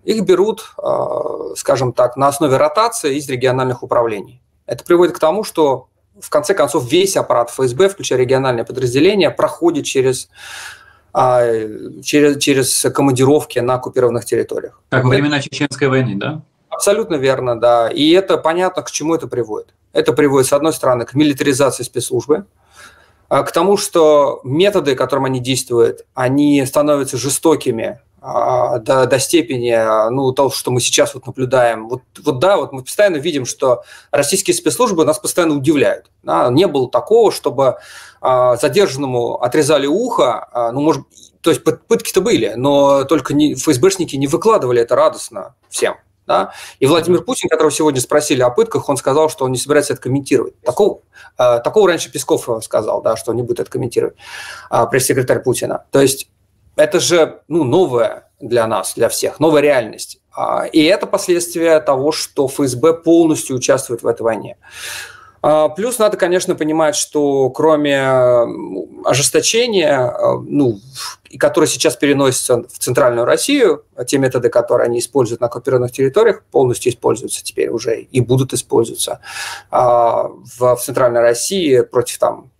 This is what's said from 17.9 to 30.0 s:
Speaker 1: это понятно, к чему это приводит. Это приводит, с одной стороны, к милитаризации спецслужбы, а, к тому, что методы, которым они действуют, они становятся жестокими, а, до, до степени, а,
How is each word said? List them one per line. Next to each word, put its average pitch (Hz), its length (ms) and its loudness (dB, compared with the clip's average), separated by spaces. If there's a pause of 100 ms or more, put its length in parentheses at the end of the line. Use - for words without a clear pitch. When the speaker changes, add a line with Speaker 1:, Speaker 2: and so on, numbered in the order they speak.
Speaker 1:
это 185 260 4
понятно, 175 460 -2
к - 80 -14
чему 156 220 -4
это 143 140 -4
приводит. 110 460 -6 (180)
Это 156 220 0
приводит, 135 340 4
с - 60 0
одной 147 180 2
стороны, 123 340 -2
к - 100 -10
милитаризации 135 680 0
спецслужбы, 131 600 -4 (840)
а, 139 160 0
к - 80 -10
тому, 185 240 2
что 151 680 2
методы, 151 500 0
которым 135 300 -2
они 131 160 -2
действуют, 120 720 0
они 139 520 2
становятся 143 520 0
жестокими, 127 840 -2 (200)
а, 123 600 -2
до, 131 260 2
до 135 140 2
степени, 131 500 -2
а, 110 400 2